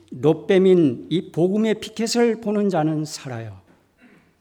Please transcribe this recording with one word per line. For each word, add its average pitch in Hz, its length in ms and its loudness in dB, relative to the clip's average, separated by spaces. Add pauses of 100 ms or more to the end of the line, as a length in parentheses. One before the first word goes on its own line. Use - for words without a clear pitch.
(120)
롯뱀인 160 1000 2
이 - 200 -4
복음의 208 480 0
피켓을 233 600 -2
보는 208 280 0
자는 156 360 0
살아요. 113 560 -12 (800)